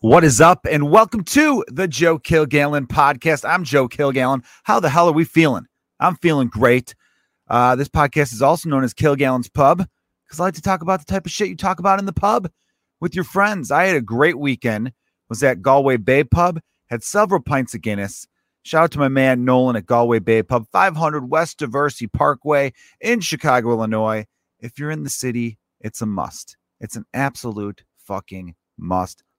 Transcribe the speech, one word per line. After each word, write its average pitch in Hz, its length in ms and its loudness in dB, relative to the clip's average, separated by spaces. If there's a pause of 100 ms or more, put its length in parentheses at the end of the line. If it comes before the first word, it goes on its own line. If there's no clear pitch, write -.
What 147 220 6
is 123 160 4
up, 170 240 6
and 147 260 -2
welcome 220 340 4
to 254 440 2
the 170 180 -4
Joe 160 320 0
Kilgallen 147 680 0
Podcast. 143 600 0
I'm 170 180 0
Joe 131 220 2
Kilgallen. 131 560 -2 (200)
How - 180 0
the 170 80 0
hell 170 220 4
are - 20 0
we 160 140 2
feeling? 147 400 0 (340)
I'm 170 160 0
feeling 147 320 0
great. 123 460 2 (540)
Uh, 123 280 2
this 139 140 -4
podcast 143 420 0
is 110 80 -6
also 143 300 2
known 139 120 0
as 123 120 -4
Kilgallen's 135 560 0
Pub, 160 360 4 (400)
'cause 151 140 -14
I 180 40 -2
like 185 100 -2
to 156 80 -16
talk 190 180 -2
about 185 200 -2
the 147 40 -20
type 190 220 -6
of 175 60 -10
shit 202 180 -4
you 185 40 -10
talk 185 260 -4
about 196 180 2
in 196 80 -6
the 185 80 -8
pub 202 360 -2 (480)
with 131 160 -8
your 175 100 -4
friends. 196 460 -2
I 156 140 2
had 190 100 2
a 147 60 0
great 120 380 0
weekend. 123 560 -4 (340)
Was 113 140 -6
at 127 180 2
Galway 135 380 2
Bay 131 260 2
Pub, 170 360 0 (260)
had 117 180 -8
several 196 380 0
pints 135 320 -4
of 90 80 -10
Guinness. 101 440 -8 (360)
Shout 160 220 0
out 160 80 -2
to 147 60 -8
my 139 100 2
man 131 360 0
Nolan 127 320 2
at 104 80 -6
Galway 120 340 2
Bay 110 240 2
Pub, 117 300 -2
five 180 240 2
hundred 151 320 -4
West 156 300 -2
Diversey 135 520 -4
Parkway 143 640 0 (300)
in 233 180 -2
Chicago, 127 520 0
Illinois. 110 520 -2 (360)
If 120 180 -16
you're 147 140 -8
in 156 100 -10
the 139 80 -10
city, 117 480 -6 (200)
it's - 220 -12
a 110 60 -6
must. 95 500 -10 (240)
It's 110 160 -14
an 110 160 -14
absolute 113 720 -8 (140)
fucking 95 560 -14 (240)
must. 92 460 -6 (140)